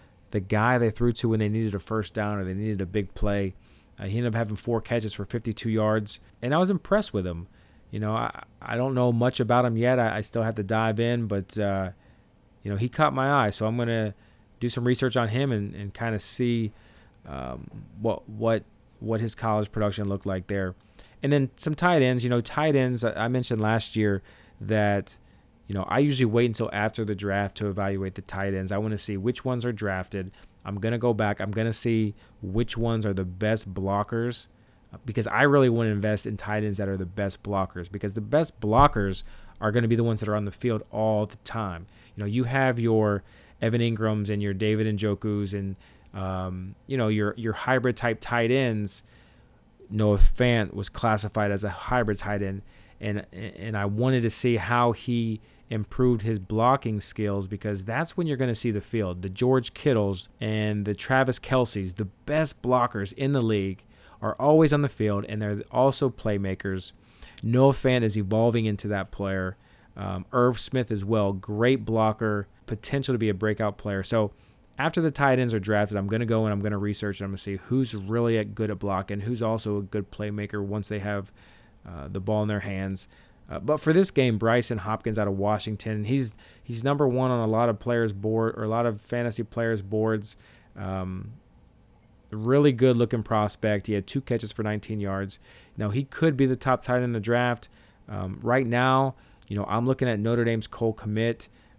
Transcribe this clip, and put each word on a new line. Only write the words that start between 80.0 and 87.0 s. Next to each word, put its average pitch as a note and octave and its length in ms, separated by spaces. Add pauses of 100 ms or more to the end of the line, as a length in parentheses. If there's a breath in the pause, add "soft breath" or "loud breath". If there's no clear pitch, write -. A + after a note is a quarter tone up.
playmaker G#2 520
once G2+ 240
they G#2+ 140
have, G2+ 320 (560 soft breath)
uh, D#2 200
the F#2+ 120
ball G#2+ 220
in G#2+ 60
their G#2 120
hands. G2 480 (400 soft breath)
Uh, D#2 120
but D3 180
for D#3 140
this F#3 180
game, B2 300
Brycen A2+ 380
Hopkins G#2+ 400
out G#2 100
of G2 100
Washington, G#2+ 640
he's, A#2+ 300 (300 loud breath)
he's A2+ 180
number C#3+ 240